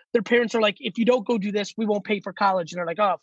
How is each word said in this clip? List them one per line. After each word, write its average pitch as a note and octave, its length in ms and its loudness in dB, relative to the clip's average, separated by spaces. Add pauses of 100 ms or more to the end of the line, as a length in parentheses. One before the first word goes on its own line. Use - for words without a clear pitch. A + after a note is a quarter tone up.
(120)
their A#3 100 2
parents A#3+ 320 2
are A#3 60 0
like, G#3 200 0
"If A#3+ 180 -6
you A#3 60 2
don't A#3+ 220 2
go A#3+ 120 2
do G3+ 120 -4
this, G3+ 260 -4
we A3 100 -2
won't G#3 180 0
pay G#3 160 -2
for F#3+ 120 -10
college." F#3+ 400 0
And F3 60 -10
they're F3 80 -6
like, E3 120 -6
"Oh, G3 240 2